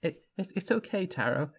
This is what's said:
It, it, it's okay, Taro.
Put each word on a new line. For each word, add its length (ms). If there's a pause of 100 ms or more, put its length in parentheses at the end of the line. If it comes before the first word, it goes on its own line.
It, 220 (140)
it, 180
it's 160
okay, 340
Taro. 540